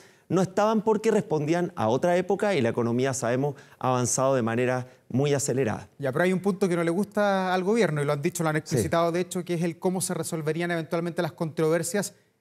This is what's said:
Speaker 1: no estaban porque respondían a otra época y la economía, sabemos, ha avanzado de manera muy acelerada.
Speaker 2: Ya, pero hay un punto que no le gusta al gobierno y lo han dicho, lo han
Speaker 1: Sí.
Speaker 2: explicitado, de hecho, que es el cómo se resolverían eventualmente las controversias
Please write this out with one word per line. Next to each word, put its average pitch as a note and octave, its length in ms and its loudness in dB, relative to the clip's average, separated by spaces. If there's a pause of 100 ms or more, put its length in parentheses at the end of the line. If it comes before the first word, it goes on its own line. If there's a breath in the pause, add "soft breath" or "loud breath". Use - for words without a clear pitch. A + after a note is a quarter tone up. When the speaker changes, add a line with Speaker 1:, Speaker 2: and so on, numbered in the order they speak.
(280 loud breath)
Speaker 1:
no E3 120 2
estaban G#3 420 2
porque A3 280 2
respondían E3+ 640 0
a A2 140 0
otra F3 280 2
época G3 380 0
y C#3+ 60 2
la A#2 80 2
economía, A#2+ 460 0
sabemos, C3 420 -2 (240 loud breath)
ha B2+ 80 -2
avanzado C3 480 2
de B2 60 2
manera B2 440 0 (220 loud breath)
muy C#3+ 260 0
acelerada. B2+ 540 -2 (100)
Speaker 2:
Ya, C3+ 140 -4
pero D#3 120 2
hay F#3 80 2
un F#3 80 0
punto F#3+ 280 0
que F3 80 0
no E3+ 80 0
le E3 60 0
gusta G3 640 0
al F#3 120 0
gobierno F3+ 360 2
y D3 40 0
lo D3 80 0
han C#3+ 100 -4
dicho, D3+ 220 -2
lo D#3+ 60 2
han D3+ 60 0
Speaker 1:
Sí. D#3 40 0
Speaker 2:
explicitado, E3+ 500 0
de F3 100 0
hecho, F3+ 240 -4
que F3 100 -4
es E3 80 -2
el E3+ 180 -4
cómo F#3 200 0
se F3 140 -4
resolverían E3 560 -2
eventualmente E3+ 500 -2
las E3+ 120 0
controversias E3+ 840 0 (260 soft breath)